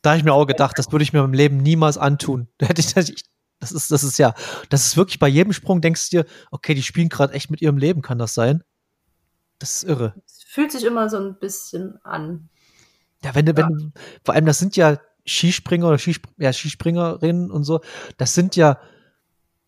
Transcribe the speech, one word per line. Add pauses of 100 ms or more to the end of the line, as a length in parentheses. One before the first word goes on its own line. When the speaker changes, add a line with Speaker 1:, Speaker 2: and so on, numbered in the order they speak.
Speaker 1:
Da
hab
ich
mir
auch
gedacht,
das
würde
ich
mir
im
Leben
niemals
antun.
<laughs>
Da
hätte
ich,
das,
ich, (340)
das
ist,
das
ist
ja, (360)
das
ist
wirklich
bei
jedem
Sprung,
denkst
du
dir, (240)
„Okay,
die
spielen
grad
echt
mit
ihrem
Leben,
kann
das
sein?“ (960)
Das
ist
irre. (100)
Speaker 2:
Es
fühlt
sich
immer
so
ein
bisschen
an. (760)
Speaker 1:
Ja,
wenn
du,
Speaker 2:
Ja.
Speaker 1:
wenn
du, (340)
vor
allem,
das
sind
ja (280)
Skispringer
oder
Skisp-, (100)
ja,
Skispringerinnen
und
so, (360)
das
sind
ja, (880)